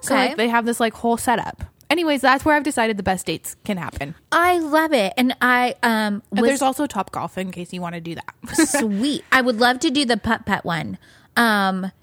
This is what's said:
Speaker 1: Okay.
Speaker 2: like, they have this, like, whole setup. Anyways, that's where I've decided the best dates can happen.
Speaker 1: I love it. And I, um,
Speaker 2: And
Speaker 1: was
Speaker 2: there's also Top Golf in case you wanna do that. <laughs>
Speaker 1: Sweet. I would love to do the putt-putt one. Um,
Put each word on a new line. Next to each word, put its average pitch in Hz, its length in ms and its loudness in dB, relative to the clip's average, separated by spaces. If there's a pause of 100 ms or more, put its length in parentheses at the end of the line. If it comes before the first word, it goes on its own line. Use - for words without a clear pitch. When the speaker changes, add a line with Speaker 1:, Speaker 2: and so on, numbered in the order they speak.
(140)
Speaker 1:
Okay. 202 140 2
Speaker 2:
like, 294 80 -6
they 226 120 0
have 233 180 2
this, 233 140 0
like, 226 140 2
whole 233 220 0
setup. - 480 -2 (260)
Anyways, 302 300 2
that's 269 240 4
where 311 100 4
I've 294 80 2
decided 226 360 0
the 202 40 -6
best 185 240 -2
dates - 380 -6
can 202 140 -4
happen. 147 360 -8 (160)
Speaker 1:
I 349 280 4
love 320 340 0
it. 208 240 0
And 254 240 2
I, 247 420 2
um, 214 480 0
Speaker 2:
And 202 120 0
Speaker 1:
was - 60 -
Speaker 2:
there's 277 140 2
also 269 240 0
Top - 240 -6
Golf 160 280 -8
in 185 120 -6
case 175 220 -12
you 180 80 -10
wanna 170 220 -8
do 165 120 -10
that. - 200 -14 (200)
<laughs> 320 140 4
Speaker 1:
Sweet. 247 640 -2
I 262 80 6
would 247 180 0
love 247 220 2
to 330 100 2
do 285 140 0
the 240 140 0
putt-putt 214 480 -2
one. 170 320 -4 (400)
Um, 196 520 2 (120)